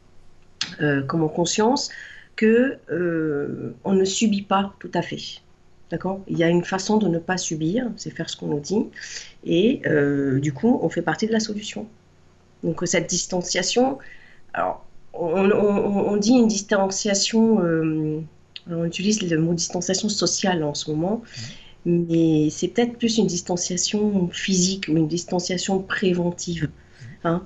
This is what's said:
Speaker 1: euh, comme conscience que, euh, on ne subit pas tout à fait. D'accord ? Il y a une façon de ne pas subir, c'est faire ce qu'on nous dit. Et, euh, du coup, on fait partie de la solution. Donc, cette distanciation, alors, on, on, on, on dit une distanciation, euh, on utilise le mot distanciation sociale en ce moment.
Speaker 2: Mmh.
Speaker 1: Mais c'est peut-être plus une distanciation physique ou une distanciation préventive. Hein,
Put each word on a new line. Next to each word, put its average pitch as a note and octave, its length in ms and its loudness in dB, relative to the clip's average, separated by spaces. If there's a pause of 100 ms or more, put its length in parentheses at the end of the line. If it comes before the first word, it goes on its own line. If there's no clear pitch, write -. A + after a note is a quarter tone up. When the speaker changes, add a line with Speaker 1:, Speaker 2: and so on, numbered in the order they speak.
(800)
Speaker 1:
euh, C#3+ 220 2
comme D#3 260 0
conscience G#3+ 600 2 (480)
que, A3+ 400 4 (120)
euh, D#3 960 -2
on G3 80 0
ne F#3+ 140 4
subit G3+ 360 0
pas G3 380 0
tout F3+ 140 -12
à F3 80 0
fait. D3+ 180 -6 (680)
D'accord ? F#3 400 -4
Il D#3 80 -4
y E3 80 4
a - 20 6
une F3 160 4
façon F#3+ 340 0
de G3+ 120 2
ne E3 100 0
pas F#3 180 -2
subir, F3+ 600 -2
c'est - 120 -12
faire D#3+ 200 -10
ce - 80 -10
qu'on F3 100 -8
nous D3 140 -2
dit. F#3+ 260 -2 (560)
Et, F#3+ 420 2
euh, C#3 540 2
du D3+ 140 -2
coup, A3+ 280 2
on E3 60 0
fait E3+ 140 -2
partie E3+ 260 -2
de A3 60 0
la A3 80 2
solution. G#3 460 -8 (760)
Donc, E3+ 220 -2
cette E3+ 240 0
distanciation, F#3 880 -2 (560)
alors, F2 320 -4 (280)
on, F#3 380 0
on, - 0 -
on, G3+ 640 2
on - 20 0
dit G#3 160 2
une A#3+ 160 6
distanciation, G3+ 1120 2
euh, D#3+ 600 0 (480)
on E3+ 160 -2
utilise F#3+ 440 0
le D#3+ 80 2
mot E3 160 2
distanciation F3 540 -2
sociale F#3 560 0
en D3 100 -2
ce - 160 -6
moment. E3+ 280 0
Speaker 2:
Mmh. A3+ 240 -12 (440)
Speaker 1:
Mais E3 680 4
c'est - 160 -4
peut-être A#3+ 300 0
plus A3 200 2
une G#3+ 100 4
distanciation F3+ 1040 0
physique F#3+ 560 0
ou D#3 100 2
une D#3+ 100 4
distanciation F3+ 720 -2
préventive. F3 880 -2 (540)
Hein, F3 220 0